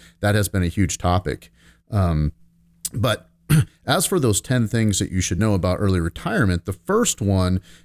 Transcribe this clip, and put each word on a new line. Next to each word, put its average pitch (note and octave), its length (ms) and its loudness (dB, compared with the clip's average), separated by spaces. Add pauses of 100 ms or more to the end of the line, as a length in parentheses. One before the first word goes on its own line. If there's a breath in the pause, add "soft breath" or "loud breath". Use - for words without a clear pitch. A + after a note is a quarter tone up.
(200 loud breath)
that G#2 140 0
has G#2 140 0
been F#2+ 140 -2
a F2 60 0
huge F2 280 -2
topic. F2 540 -4 (400 soft breath)
Um, E2 420 0 (640)
but A2 340 -2 (220)
<clears throat> - 360 2
as E3 200 0
for F#3+ 120 0
those A#2+ 220 2
ten B2 260 0
things G#2+ 320 0
that - 120 -2
you F#2 100 -2
should F2 180 -2
know G#2+ 140 2
about F2+ 260 0
early F#2 220 2
retirement, F2+ 640 -2
the G2 80 -6
first - 480 -2
one F#2 400 0 (240 loud breath)